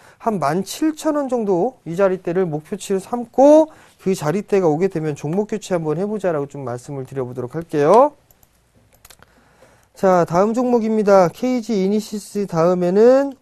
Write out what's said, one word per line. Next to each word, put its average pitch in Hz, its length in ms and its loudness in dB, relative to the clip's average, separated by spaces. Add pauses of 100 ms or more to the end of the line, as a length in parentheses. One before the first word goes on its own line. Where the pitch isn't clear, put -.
(200)
한 220 180 -4
만 156 260 -2
칠천 311 520 -4
원 285 120 -2
정도 220 560 -2
이 165 120 -10
자리대를 185 500 -2
목표치로 180 540 -8
삼고 285 720 4 (280)
그 190 140 -2
자리대가 185 540 -2
오게 165 220 0
되면 156 260 -4
종목 180 320 -4
교체 - 260 -6
한번 156 240 -4
해보자라고 185 500 -4
좀 143 160 -14
말씀을 127 440 -10
드려보도록 127 480 -8
할게요. 165 580 2 (1800)
자, 180 300 2
다음 190 280 0
종목입니다. 214 760 2
케이지 233 560 -2
이니시스 208 600 -4
다음에는 185 960 2